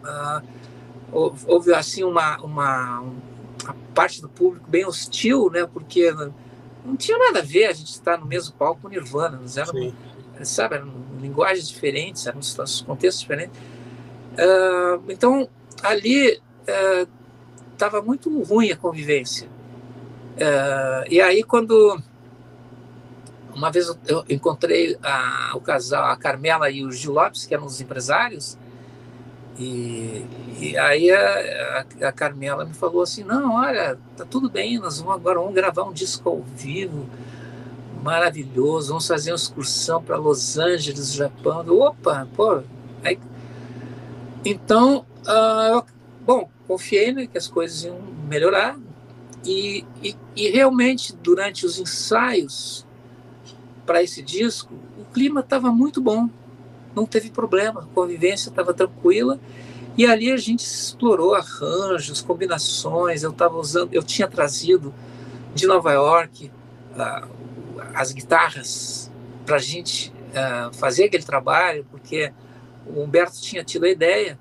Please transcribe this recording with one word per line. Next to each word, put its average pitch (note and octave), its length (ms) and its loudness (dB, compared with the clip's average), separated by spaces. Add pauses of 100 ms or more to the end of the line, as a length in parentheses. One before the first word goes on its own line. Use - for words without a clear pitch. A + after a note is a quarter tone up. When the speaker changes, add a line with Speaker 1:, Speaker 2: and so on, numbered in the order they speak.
Speaker 1:
Ah, D3 400 -8 (680)
hou-, D#3+ 200 2 (140)
houve, F3 260 6
assim, E3 300 0
uma, D#3+ 360 2
uma, C3+ 600 -2
uma - 760 -14 (180)
parte F3+ 280 0
do D#3 60 -18
público F3 420 0
bem F3 160 2
hostil, G#3+ 640 0
né, E3+ 160 0
porque E3+ 460 0
não, D3 240 -10 (500)
não C4 120 -4
tinha A4 200 0
nada A#4+ 220 4
a - 20 -2
ver E3 260 4
a F#3+ 40 0
gente D#3 160 -8
estar - 300 -4
no D#3+ 80 -10
mesmo D#3+ 300 -6
palco D#3 260 -2
com G3 80 -16
Nirvana, D3+ 480 -4
nós B2+ 180 -12
éramos, C#3 260 -6
Speaker 2:
Sim. B2 120 -6 (500)
Speaker 1:
sabe, G#3 320 -2
eram C#3 160 -10 (300)
linguagens D#3 480 0
diferentes, D3+ 580 -6
eram C#3+ 140 -8
situações, - 440 -8
contextos F3+ 360 0
diferentes. D3+ 360 -8 (800)
Ah, F3+ 680 4
então, B3 400 2 (340)
ali, A3 600 4 (260)
é, F#3+ 400 2 (680)
tava G#3 240 0
muito C#4 420 -2
ruim G#3 280 4
a D#3+ 40 -2
convivência. D3 720 -2 (880)
É, C3+ 760 0
e E3 120 6
aí, F#3+ 200 6
quando A3 560 6 (1600)
uma D3+ 180 -2
vez F3 160 2
eu, E3+ 180 -8
eu D#3+ 240 0
encontrei E3+ 720 2
a, B2+ 540 -2
o B2+ 60 -8
casal, C3+ 500 0
a B2 60 0
Carmela D3 520 0
e C#3 140 -6
o C3 80 -6
Gil C3 220 -6
Lopes, E3+ 320 0
que - 80 -4
eram D3 120 -2
os C3 140 -12
empresários, C#3 800 -4 (1000)
e, A#2 680 -8 (340)
e D3+ 180 -4
aí D3 320 6
a, C3+ 760 2 (160)
a, C#3+ 80 0
a - 20 -6
Carmela C#3+ 540 -4
me D#3+ 80 -14
falou F3 280 0
assim: F3+ 220 -4
"Não, A#3+ 300 0
olha, A3 440 0 (200)
tá - 80 -14
tudo C4 240 -2
bem, G#3+ 280 -4
nós E3 220 -6
vamos F3+ 160 -2
agora, F3 240 0
vamos F#3+ 160 -2
gravar F#3 300 2
um G3 80 -12
disco - 340 -6
ao E3 140 -2
vivo, C#3 640 -8 (960)
maravilhoso, D3+ 840 0
vamos D#3 180 -4
fazer D#3+ 240 -2
uma E3+ 60 -4
excursão - 640 -4
pra D#3+ 140 -2
Los D3 400 0
Angeles, D3 560 -2
Japão." D3+ 520 -2
Eu, F3 140 6
"Opa, E3 560 2
pô." G3 260 2 (440)
Aí, - 120 -2 (1300)
então, A3+ 640 4 (200)
ah, A3 460 4
eu, A#3+ 140 2 (400)
bom, B3 240 4 (180)
confiei, G3+ 460 2
né, C4+ 120 -6
que - 120 -8
as - 100 -6
coisas E3 380 -4
iam F3 120 -10 (300)
melhorar, F#3 500 2 (680)
e, G3 400 -4 (180)
e, G3+ 140 -8 (180)
e G#3 140 0
realmente, B3+ 640 4
durante F#3+ 500 2
os F3 140 -2
ensaios G#3+ 1040 -2 (1000)
pra E3+ 160 4
esse F3 220 -2
disco, F#3+ 500 -4 (260)
o G#3 140 -16
clima C#4 300 2
tava B3+ 280 2
muito C4 300 2
bom, A3+ 260 2 (680)
não G#3+ 100 0
teve A3 240 0
problema, G#3 520 0
a - 40 -16
convivência F3+ 680 0
tava F3+ 220 0
tranquila, G#3 640 4 (560)
e A#3 120 6
ali A#3 240 4
a C4 60 2
gente A#3 240 0
explorou G3 760 2
arranjos, D#3+ 840 -2
combinações. E3+ 1000 -2
Eu D#3 100 -4
tava E3+ 260 2
usando, E3 360 -2
eu E3 80 2
tinha - 260 -2
trazido D3+ 640 0 (640)
de F3+ 140 0
Nova E3+ 260 4
York, D3+ 580 2 (460)
ah, - 300 -6 (640)
as C3+ 180 -2
guitarras - 1000 0 (340)
pra D3 140 2
gente, D#3+ 520 -6 (220)
ah, B2 400 -4
fazer C3 300 2
aquele F#3+ 200 2
trabalho, C#3+ 680 0
porque D3 420 -6 (540)
o D3+ 160 -6
Humberto E3 360 2
tinha F3+ 240 -10
tido D#3+ 220 -2
a F3+ 40 6
ideia F3 520 2